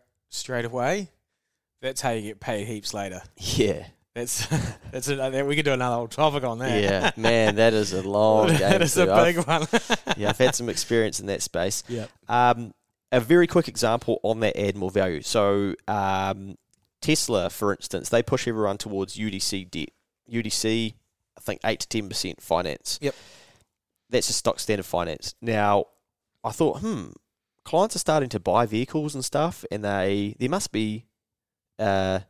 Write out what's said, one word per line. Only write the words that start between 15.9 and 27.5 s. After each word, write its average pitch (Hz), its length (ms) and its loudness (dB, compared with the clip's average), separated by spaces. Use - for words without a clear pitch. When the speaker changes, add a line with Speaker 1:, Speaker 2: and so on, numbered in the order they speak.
Speaker 2:
Tesla, 110 480 0
for 101 240 -2
instance, - 360 -8
they 117 140 4
push - 240 -2
everyone 107 300 -2
towards 98 400 -6
U 107 140 -4
D 95 80 -6
C 95 260 -4
debt. 85 240 -8
U 117 140 -4
D 107 80 -4
C, 110 460 0
I - 40 -20
think - 240 -8
eight 104 160 0
to - 60 -10
ten 107 200 -4
percent 92 340 -8
finance. 85 600 -2
Speaker 1:
Yep. 139 120 -4
Speaker 2:
That's 123 180 0
just 107 120 -2
stock - 200 -2
standard 101 260 -2
finance. 85 560 -4
Now, 104 440 2
I 113 80 -4
thought, 147 280 0
"Hmm, 160 280 -6